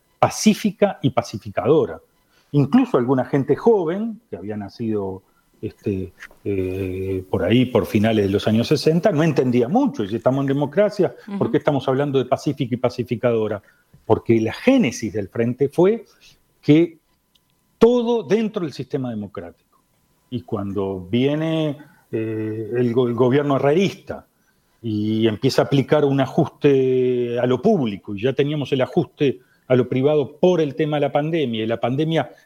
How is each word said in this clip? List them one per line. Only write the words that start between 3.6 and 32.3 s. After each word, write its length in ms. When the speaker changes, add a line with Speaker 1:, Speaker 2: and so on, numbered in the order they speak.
Speaker 1:
que 80
había 200
nacido, 640
este, 520
eh, 840
por 140
ahí, 240
por 180
finales 400
de 60
los 160
años 200
sesenta, 440
no 120
entendía 460
mucho. 340
Y 60
si 60
estamos 260
en 60
democracia, 680
¿por 100
qué 100
Speaker 2:
Ujú. 0
Speaker 1:
estamos 300
hablando 300
de 80
pacífica 500
y 20
pacificadora? 840
Porque 380
la 100
génesis 600
del 160
Frente 400
fue 360
que 380
todo 460
dentro 400
del 100
sistema 380
democrático. 680
Y 100
cuando 680
viene, 680
eh, 640
el 160
go-, 140
el 60
gobierno 420
herrerista 720
y 460
empieza 360
a 20
aplicar 400
un 140
ajuste 1200
a 80
lo 120
público, 540
y 80
ya 120
teníamos 380
el 100
ajuste 580
a 80
lo 140
privado 480
por 240
el 140
tema 220
de 40
la 100
pandemia, 520
y 20
la 140
pandemia 500